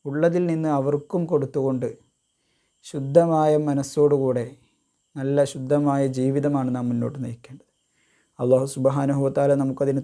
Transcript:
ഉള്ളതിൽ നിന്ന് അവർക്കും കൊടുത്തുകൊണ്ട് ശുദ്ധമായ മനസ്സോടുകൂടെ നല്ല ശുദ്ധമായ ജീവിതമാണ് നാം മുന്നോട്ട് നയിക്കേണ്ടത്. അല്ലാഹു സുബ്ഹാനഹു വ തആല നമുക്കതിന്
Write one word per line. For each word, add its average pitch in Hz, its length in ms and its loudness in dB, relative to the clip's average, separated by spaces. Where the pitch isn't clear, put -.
ഉള്ളതിൽ 170 420 0
നിന്ന് 160 220 -2
അവർക്കും 147 580 -2
കൊടുത്തുകൊണ്ട് 131 720 -2
ശുദ്ധമായ 156 760 2
മനസ്സോടുകൂടെ 139 1000 0
നല്ല 139 280 0
ശുദ്ധമായ 139 640 0
ജീവിതമാണ് 131 680 0
നാം 123 140 -4
മുന്നോട്ട് 120 360 -4
നയിക്കേണ്ടത്. 120 420 -14
അല്ലാഹു 127 260 2
സുബ്ഹാനഹു 139 580 -2
വ 135 40 0
തആല 139 260 2
നമുക്കതിന് 139 500 -2